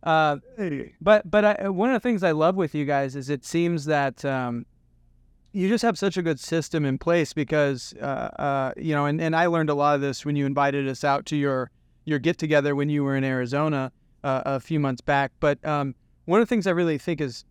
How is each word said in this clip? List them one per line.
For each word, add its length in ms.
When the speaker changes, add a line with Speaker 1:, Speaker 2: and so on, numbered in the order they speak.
Speaker 1:
Uh, 340
Speaker 2:
Hey. 460
Speaker 1:
but, 300
but 140
I, 240
one 200
of 60
the 120
things 140
I 80
love 260
with 200
you 100
guys 300
is 160
it 120
seems 420
that, 380
um, 440
you 140
just 140
have 160
such 180
a 60
good 180
system 460
in 120
place 360
because, 680
uh, 280
uh, 380
you 180
know, 100
and, 140
and 160
I 120
learned 220
a 40
lot 220
of 40
this 260
when 120
you 80
invited 420
us 160
out 220
to 100
your, 360
your 140
get-together 540
when 160
you 140
were 140
in 80
Arizona, 640
uh, 220
a 160
few 180
months 220
back. 400
But, 260
um, 260
one 160
of 80
the 20
things 180
I 40
really 260
think 220
is 320